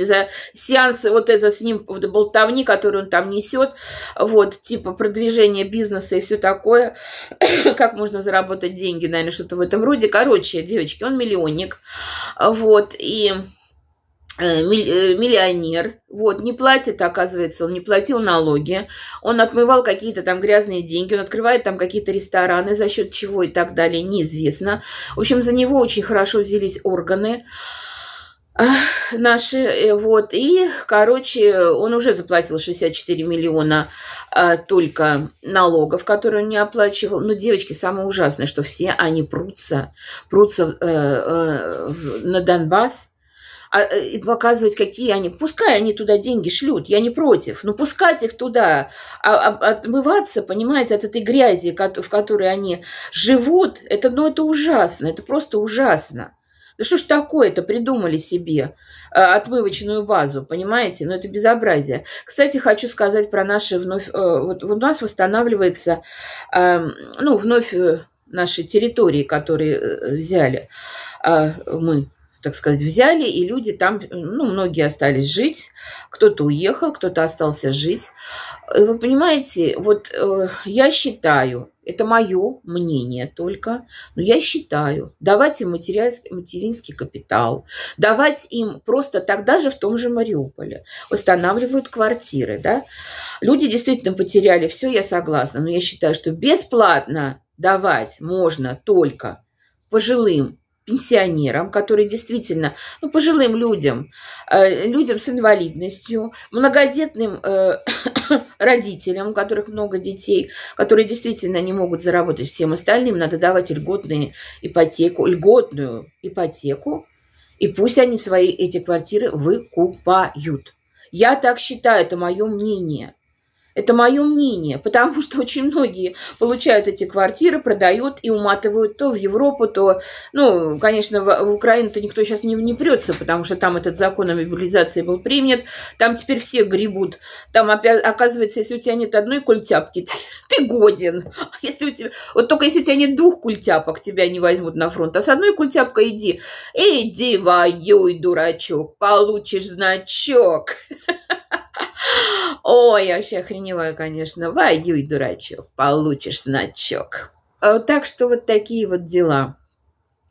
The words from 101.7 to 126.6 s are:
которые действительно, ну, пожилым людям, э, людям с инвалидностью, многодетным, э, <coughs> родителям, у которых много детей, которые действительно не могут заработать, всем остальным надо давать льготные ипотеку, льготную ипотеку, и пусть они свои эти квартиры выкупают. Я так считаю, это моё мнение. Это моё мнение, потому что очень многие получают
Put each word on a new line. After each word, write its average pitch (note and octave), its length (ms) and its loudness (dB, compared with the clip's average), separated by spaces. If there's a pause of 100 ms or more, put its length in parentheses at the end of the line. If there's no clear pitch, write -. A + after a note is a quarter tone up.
которые G#3 380 0
действительно, G3 640 -6 (280)
ну, D4 100 -6
пожилым D4 440 2
людям, D3+ 540 0 (420)
э, F#3+ 360 4
людям A#3+ 320 0
с - 100 -10
инвалидностью, G#3+ 1040 -2 (180)
многодетным, C4+ 920 0
э, F#3+ 420 2
<coughs> - 760 -4
родителям, G3+ 680 0
у G#3+ 40 -6
которых G#3 360 -4
много G#3 300 -6
детей, G3 520 -2 (240)
которые G#3+ 320 4
действительно G3+ 540 -4
не F#3 120 -4
могут F3 300 -4
заработать, E3+ 460 0
всем D#3+ 240 -2
остальным G#3+ 440 -2
надо E3 220 -2
давать F3+ 320 0
льготные D3+ 640 -6 (300)
ипотеку, E3 640 0
льготную D#3 800 2 (160)
ипотеку, D#3+ 840 -6 (520)
и - 100 -2
пусть A#3 300 0
они B3 180 4
свои F#3 320 2
эти F3+ 300 -4
квартиры F3 520 -4
выкупают. F3 1400 -2 (360)
Я A#3 240 4
так B3 240 0
считаю, A3+ 460 2
это F3+ 120 -6
моё F3+ 300 -2
мнение. G3 680 -6 (640)
Это G#3 160 2
моё B3 300 4
мнение, A3+ 560 0
потому A#3+ 420 4
что C4+ 200 -6
очень C4 240 -2
многие F#3+ 500 -2 (240)
получают A#3 480 2